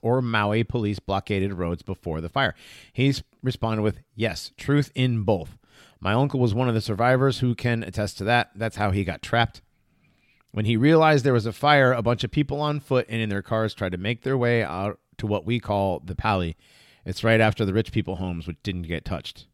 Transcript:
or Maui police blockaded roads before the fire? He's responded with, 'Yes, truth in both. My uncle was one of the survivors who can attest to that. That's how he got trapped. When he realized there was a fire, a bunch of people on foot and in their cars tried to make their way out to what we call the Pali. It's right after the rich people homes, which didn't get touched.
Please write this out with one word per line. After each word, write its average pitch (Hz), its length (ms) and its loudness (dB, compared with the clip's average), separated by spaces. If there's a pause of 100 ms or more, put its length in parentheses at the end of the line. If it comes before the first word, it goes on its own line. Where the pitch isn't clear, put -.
or 127 200 2
Maui 110 420 2
police 104 340 -2
blockaded 98 540 -2
roads 87 300 -4
before 82 380 -6
the 82 80 -8
fire? 131 260 0 (380)
He's 135 300 0 (200)
responded 113 400 -2
with, 107 180 -2 (140)
'Yes, 107 420 -4
truth 143 380 0
in 123 280 0
both. 92 340 0 (440)
My 98 120 0
uncle 135 260 2
was 117 160 2
one 123 140 0
of 113 60 0
the 110 60 2
survivors 123 600 2
who 123 140 2
can 117 280 -2
attest 101 360 -6
to 98 60 -6
that. 117 300 2
That's 110 220 -6
how 104 160 0
he 101 120 0
got 80 180 -6
trapped. - 400 -2 (880)
When 107 120 -2
he 113 120 2
realized 151 480 6
there 139 80 4
was 113 140 2
a 110 60 -6
fire, 139 400 4
a 120 100 0
bunch 120 220 0
of 117 60 -6
people 143 300 -2
on 147 200 -2
foot 127 280 0
and 113 120 -4
in 110 100 -2
their 101 120 -4
cars 110 320 -2
tried 92 180 -4
to 87 60 -6
make 110 240 -6
their 131 160 -2
way 120 240 2
out 92 380 -6 (180)
to 110 80 -6
what 101 180 -2
we 117 140 -2
call 98 400 -2
the 87 160 -10
Pali. 92 420 -2 (480)
It's - 200 -6
right 113 160 6
after 110 240 2
the 95 100 0
rich 113 160 0
people 95 260 -4
homes, 90 300 -6
which 85 160 -10
didn't 90 200 -6
get 82 220 -6
touched. - 500 -10